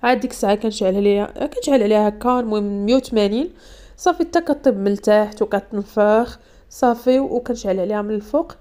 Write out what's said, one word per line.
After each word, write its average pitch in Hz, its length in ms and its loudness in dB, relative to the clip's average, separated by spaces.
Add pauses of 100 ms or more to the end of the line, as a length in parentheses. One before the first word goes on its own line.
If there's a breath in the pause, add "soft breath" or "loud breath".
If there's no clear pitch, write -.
عاد 247 160 2
ديك 240 120 -6
الساعه 202 240 0
كنشعل 208 400 -2
عليها، 202 520 0
كنشعل 285 360 0
عليها 214 240 4
هكا 233 320 0
المهم 208 460 -2
مية 240 100 4
وثمانين. 240 540 0 (480 loud breath)
صافي 349 260 0
حتى 330 180 0
كطيب 285 360 0
من 196 140 0
التحت 208 500 2
وكتنفخ 208 960 0 (300 soft breath)
صافي، 247 500 2
وكنشعل 233 600 -4
عليها 208 220 -2
من 208 140 -6
الفوق 285 460 -2